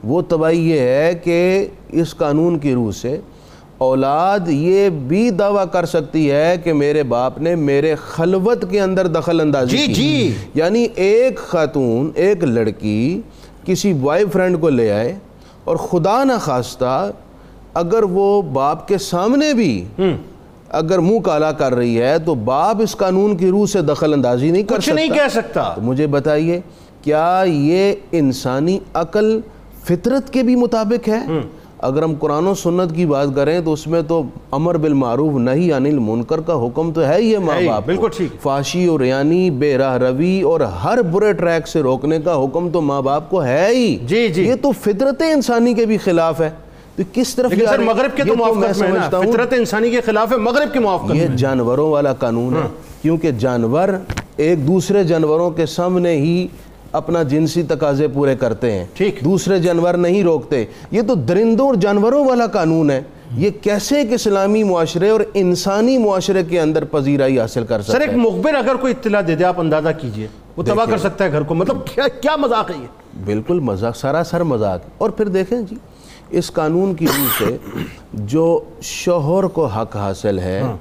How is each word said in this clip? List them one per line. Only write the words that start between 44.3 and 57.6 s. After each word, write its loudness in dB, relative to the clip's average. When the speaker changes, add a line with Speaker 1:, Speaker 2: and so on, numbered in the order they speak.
Speaker 1:
یہ 2
تو 2
فطرت 0
انسانی 2
کے 2
بھی 0
خلاف 0
ہے۔ 0
تو -4
کس -2
طرف 0
Speaker 2:
لیکن 2
Speaker 1:
جا 2
Speaker 2:
سر، 2
Speaker 1:
رہے 0
ہیں؟ 2
Speaker 2:
مغرب 0
کے 0
تو 0
Speaker 1:
یہ 2
تو 0
Speaker 2:
موافقت 2
Speaker 1:
میں 0
Speaker 2:
میں -
ہے 0
نا، 0
Speaker 1:
سمجھتا -2
ہوں۔ 2
Speaker 2:
فطرت 0
انسانی 0
کے 0
خلاف 0
ہے، 2
مغرب 0
کے 0
موافقت 0
Speaker 1:
یہ 2
Speaker 2:
میں 2
ہے۔ -2
Speaker 1:
جانوروں 2
والا 2
قانون -2
ہے، 0
Speaker 2:
ہاں۔ -10
Speaker 1:
کیونکہ 0
جانور 0
ایک 0
دوسرے 2
جانوروں 2
کے -2
سامنے 0
ہی 0
اپنا 0
جنسی 0